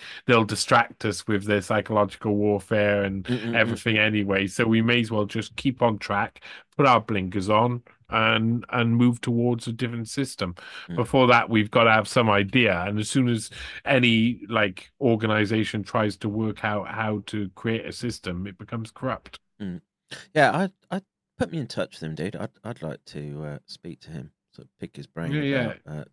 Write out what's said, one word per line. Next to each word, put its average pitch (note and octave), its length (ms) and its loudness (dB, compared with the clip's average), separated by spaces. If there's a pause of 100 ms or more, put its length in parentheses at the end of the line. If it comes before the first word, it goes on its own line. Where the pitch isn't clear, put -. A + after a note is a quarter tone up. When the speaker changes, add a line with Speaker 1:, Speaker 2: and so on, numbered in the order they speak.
(260)
Speaker 1:
they'll A#2 180 6
distract - 600 2
us G2+ 220 -4
with G#2 180 0
their G#2 160 2
psychological G#2 760 0
warfare G#2 680 0
and F#2+ 260 -6
Speaker 2:
Mm, B2 140 -2
mm, A#2 240 0
mm. A2 140 -4
Speaker 1:
everything A2 180 0
anyway. G2+ 480 2
So A#2 180 -2
we A2+ 160 4
may A#2+ 200 2
as A2 100 -2
well G#2+ 160 0
just - 300 -8
keep - 260 -2
on A2+ 160 2
track, G2+ 420 -4 (360)
put C#3+ 100 4
our A#2+ 140 6
blinkers G2 500 -2
on, A#2+ 320 2 (280)
and, A2+ 600 2
and A#2 260 2
move B2 240 4
towards A#2 460 -2
a A#2 60 -6
different A#2 360 -6
system. G2+ 460 -6 (340)
Speaker 2:
Mm. F3 80 -8
Speaker 1:
Before B2+ 300 4
that, A#2 240 6
we've A2 200 2
gotta A#2 220 6
have A2 140 4
some A#2 240 2
idea. G2+ 560 2
And G#2 140 -2
as G#2+ 100 -6
soon C3 180 2
as A2+ 220 -2 (340)
any, A#2+ 640 4
like, G#2+ 520 -2
organization A2 840 0
tries G#2 360 -2
to A2 100 -6
work G#2+ 360 -4
out G#2 240 -4
how G#2+ 380 -4
to G#2 300 -6
create A2+ 300 -4
a E2+ 60 -10
system, F#2+ 540 -8
it G2 100 -14
becomes A2 360 -12
corrupt. - 480 -10 (200)
Speaker 2:
Mm. F#2 220 -10 (520)
Yeah, C3+ 180 4 (380)
I, F#3 60 -4
I, G3 60 -8 (360)
put E3+ 140 -4
me E3 60 -6
in C3+ 80 -4
touch - 340 -6
with - 80 -10
him, D#2+ 60 -8
dude. D#2+ 220 -6
I'd, G#2+ 140 -10 (140)
I'd A#2+ 180 -12
like D#2+ 240 -10
to, D2 380 -12
uh, D2 220 -12
speak - 340 -18
to - 100 -20
him, D#2+ 220 -14 (200)
sort - 140 -20
of - 120 -20
pick - 180 -16
his C#2+ 100 -16
brain E2 260 -8
Speaker 1:
Yeah, D3+ 100 -2
Speaker 2:
about, C#3 340 -4 (100)
Speaker 1:
yeah. D#2 60 -14
Speaker 2:
uh, D2+ 200 -12